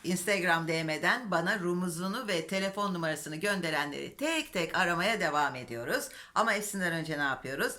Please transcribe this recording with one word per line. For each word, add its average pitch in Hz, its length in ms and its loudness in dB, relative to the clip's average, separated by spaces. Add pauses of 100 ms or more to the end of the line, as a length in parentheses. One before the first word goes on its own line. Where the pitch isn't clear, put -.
Instagram 175 640 2
D 160 160 0
M'den 180 480 0
bana 180 280 2
rumuzunu 180 680 -2
ve 185 200 0
telefon 196 460 0
numarasını 156 420 -2
gönderenleri 156 800 -2
tek 311 360 0
tek 165 240 0
aramaya 180 420 2
devam 147 360 2
ediyoruz. 131 540 -4 (260)
Ama 220 180 4
hepsinden 196 400 0
önce 156 240 -2
ne 147 60 0
yapıyoruz? 139 560 -2